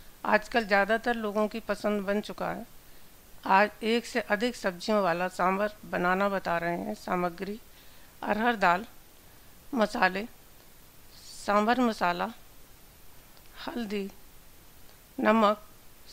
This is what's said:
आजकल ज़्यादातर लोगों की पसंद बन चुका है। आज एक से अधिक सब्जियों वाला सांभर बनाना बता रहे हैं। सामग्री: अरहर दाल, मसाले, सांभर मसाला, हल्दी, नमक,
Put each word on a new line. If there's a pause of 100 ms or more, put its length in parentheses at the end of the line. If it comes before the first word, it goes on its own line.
(260)
आजकल
ज़्यादातर
लोगों
की
पसंद
बन
चुका
है। (840)
आज
एक
से
अधिक
सब्जियों
वाला
सांभर (100)
बनाना
बता
रहे
हैं।
सामग्री: (600)
अरहर
दाल, (880)
मसाले, (1120)
सांभर
मसाला, (1300)
हल्दी, (1080)
नमक, (460)